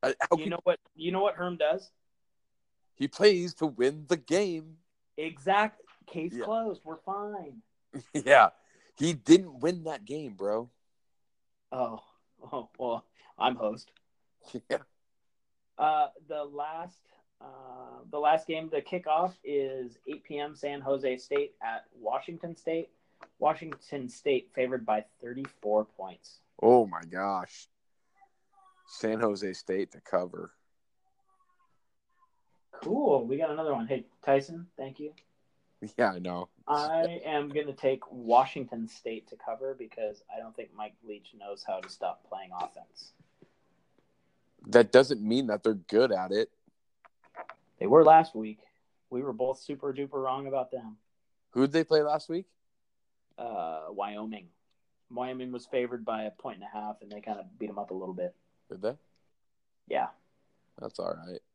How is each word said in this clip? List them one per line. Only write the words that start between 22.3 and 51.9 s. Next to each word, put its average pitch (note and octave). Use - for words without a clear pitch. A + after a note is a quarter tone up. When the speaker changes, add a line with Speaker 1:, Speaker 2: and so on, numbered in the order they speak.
Speaker 2:
State. E3
Washington D3
State C3
favored B2+
by G#2+
thirty-four A#2+
points. -
Speaker 1:
Oh, A#2
my F2+
gosh. F#2
San A2
Jose G2+
State F#2
to F2
cover. F2
Speaker 2:
Cool. E3+
We C3+
got D#3
another D3+
one. A#2
Hey, B2+
Tyson, C#3
thank C3+
you. D3+
Speaker 1:
Yeah, A2
I F2+
know. F2+
Speaker 2:
I D#3+
am D3
gonna C#3+
take C3
Washington A#2+
State -
to A2
cover C3
because G#2+
I A2+
don't A2+
think A#2
Mike G#2+
Leach G#2
knows G2+
how F#2+
to F#2+
stop -
playing F#2+
offense. -
Speaker 1:
That A2+
doesn't C3+
mean A#2+
that G#2
they're A2
good G#2+
at F#2
it. G#2+
Speaker 2:
They -
were D3+
last D#3+
week. G#2+
We B2+
were C#3
both B2+
super C#3
duper C#3
wrong C3
about C3
them. A2+
Speaker 1:
Who'd C3+
they D#3+
play D#3